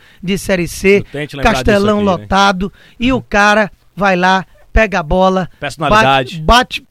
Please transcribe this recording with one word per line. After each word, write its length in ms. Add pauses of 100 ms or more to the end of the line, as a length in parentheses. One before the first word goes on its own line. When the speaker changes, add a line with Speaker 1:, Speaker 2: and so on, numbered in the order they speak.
(220)
Speaker 1:
de 160
Série 300
C, 300
Speaker 2:
Eu 120
tenho 160
te 100
lembrado 200
Speaker 1:
Castelão 420
Speaker 2:
disso 120
aqui, 100
né? 20
Speaker 1:
lotado, 500 (280)
e 120
o 80
cara 480 (280)
vai 180
lá, 320 (260)
pega 280
a 20
bola, 560
Speaker 2:
Personalidade. 840
Speaker 1:
bate, 380
bate, 100